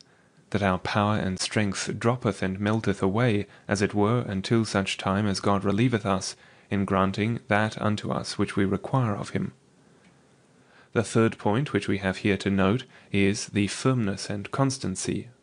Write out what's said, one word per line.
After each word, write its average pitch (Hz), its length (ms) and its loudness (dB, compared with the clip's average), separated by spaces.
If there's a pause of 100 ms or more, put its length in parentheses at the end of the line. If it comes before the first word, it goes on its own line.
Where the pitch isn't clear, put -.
(500)
that 101 120 0
our 92 160 2
power 104 380 0
and 95 240 -2
strength - 580 -2
droppeth 117 440 0
and 95 180 -2
melteth 104 420 0
away, 104 440 2 (200)
as 101 140 0
it 101 140 0
were, 104 340 2
until 107 380 0
such 98 320 -2
time 101 280 0
as 98 140 0
God 98 240 0
relieveth 104 400 2
us 95 320 -2 (340)
in 101 140 0
granting 98 640 0
that 107 340 0
unto 104 300 -2
us - 260 -6
which 101 160 0
we - 100 2
require 110 520 0
of - 140 -10
him. - 220 -4 (1400)
The 117 100 2
third 113 340 2
point 113 360 0
which 101 160 0
we 101 100 0
have 95 200 -2
here 98 180 2
to 98 140 -2
note 98 340 2 (260)
is 98 360 2
the 104 200 0
firmness 113 640 -2
and 101 220 -8
constancy 101 800 -2 (120)